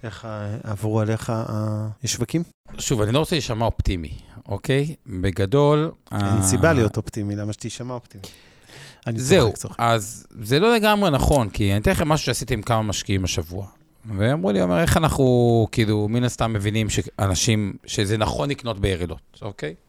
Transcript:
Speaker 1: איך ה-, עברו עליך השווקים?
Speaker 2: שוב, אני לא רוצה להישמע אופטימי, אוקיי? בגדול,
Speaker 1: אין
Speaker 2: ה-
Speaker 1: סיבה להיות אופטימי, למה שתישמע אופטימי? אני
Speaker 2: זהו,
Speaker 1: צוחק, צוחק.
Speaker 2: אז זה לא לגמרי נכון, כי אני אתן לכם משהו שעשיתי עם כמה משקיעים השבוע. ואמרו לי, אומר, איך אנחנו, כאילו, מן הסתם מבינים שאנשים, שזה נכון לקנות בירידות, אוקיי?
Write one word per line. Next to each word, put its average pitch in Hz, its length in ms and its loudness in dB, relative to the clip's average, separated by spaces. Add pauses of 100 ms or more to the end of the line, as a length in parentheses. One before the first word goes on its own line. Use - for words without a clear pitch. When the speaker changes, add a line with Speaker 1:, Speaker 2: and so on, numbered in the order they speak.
Speaker 1:
איך 117 220 -12
ה-, 107 400 -8
עברו 107 360 0
עליך 110 320 0 (720)
השווקים? 120 380 -2 (360)
Speaker 2:
שוב, 123 220 -2
אני 107 120 0
לא 135 60 4
רוצה 160 180 0
להישמע 117 280 -2
אופטימי, 92 460 -2 (380)
אוקיי? 139 460 0 (120)
בגדול, 123 840 2 (220)
Speaker 1:
אין 107 80 -2
Speaker 2:
ה- 101 220 2
Speaker 1:
סיבה 123 300 4
להיות 113 240 4
אופטימי, 101 400 -4
למה 104 160 -6
שתישמע 120 420 -10
אופטימי? 104 300 -16 (840)
אני 113 120 -4
Speaker 2:
זהו, 131 340 4
Speaker 1:
צוחק, - 100 -8
צוחק. - 180 -8
Speaker 2:
אז 117 500 0
זה 117 280 0
לא 226 160 4
לגמרי 208 360 4
נכון, 131 380 4
כי 98 240 0
אני 104 80 2
אתן 190 100 2
לכם 175 180 0
משהו 151 180 0
שעשיתי 123 280 -2
עם 107 80 -4
כמה 113 200 0
משקיעים 101 420 -2
השבוע. 87 420 -6 (500)
ואמרו 151 360 0
לי, 185 100 2
אומר, 180 180 2
איך 151 160 2
אנחנו, 123 760 4
כאילו, 107 360 2
מן 123 160 0
הסתם 117 280 -2
מבינים 107 380 0
שאנשים, 101 840 0 (140)
שזה 104 300 -2
נכון 123 340 0
לקנות 117 300 -6
בירידות, 87 600 -4
אוקיי? 147 320 -10 (140)